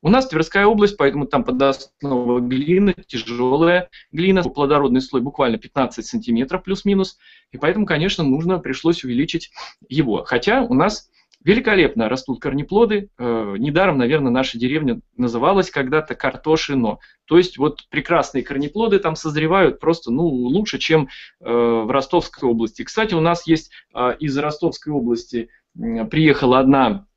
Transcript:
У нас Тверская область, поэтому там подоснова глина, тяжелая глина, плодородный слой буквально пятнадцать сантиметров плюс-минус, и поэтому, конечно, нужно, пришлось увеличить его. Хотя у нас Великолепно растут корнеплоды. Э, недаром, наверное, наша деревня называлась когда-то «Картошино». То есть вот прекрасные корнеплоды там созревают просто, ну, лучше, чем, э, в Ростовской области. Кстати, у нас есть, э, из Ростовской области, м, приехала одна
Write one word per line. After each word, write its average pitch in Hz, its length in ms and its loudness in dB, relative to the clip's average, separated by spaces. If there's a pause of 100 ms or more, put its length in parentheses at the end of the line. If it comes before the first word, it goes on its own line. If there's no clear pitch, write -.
У 156 80 0
нас 262 180 4
Тверская 160 380 0
область, 208 320 2
поэтому 143 280 0
там 131 200 -2
подоснова 127 960 -2
глина, 151 520 2
тяжелая 131 960 -2 (220)
глина, 180 320 2
плодородный 139 580 2
слой 131 200 -2
буквально 127 360 -2
пятнадцать 135 480 -6
сантиметров 123 580 -4
плюс-минус, 190 540 -2 (360)
и 127 40 -16
поэтому, 185 280 0
конечно, 165 400 -2
нужно, 165 340 0
пришлось 160 460 -4
увеличить 143 460 -4 (360)
его. 127 380 -2
Хотя 214 380 0
у 240 100 -2
нас - 360 0 (360)
Великолепно 180 640 2
растут 127 320 -6
корнеплоды. 202 680 0 (100)
Э, 113 400 -4
недаром, 151 400 2
наверное, 131 320 0
наша 131 260 -2
деревня 127 420 -2 (160)
называлась 127 540 0
когда-то 139 460 -4
«Картошино». 135 840 -2 (280)
То 160 120 4
есть 180 220 2
вот 151 220 -2 (100)
прекрасные 156 520 -2
корнеплоды 190 540 -2
там 185 180 -2
созревают 156 640 0
просто, 160 320 -2
ну, 143 140 0
лучше, 139 540 -2
чем, 156 280 2 (320)
э, - 80 -16
в 117 440 0
Ростовской 139 580 0
области. 113 340 -2
Кстати, 220 300 -2
у 160 80 2
нас 170 240 0
есть, 160 240 0 (240)
э, 123 260 -2
из 143 200 -4
Ростовской 151 520 -4
области, 117 580 -4 (300)
м, 113 300 -6
приехала 143 480 4
одна 131 480 4 (120)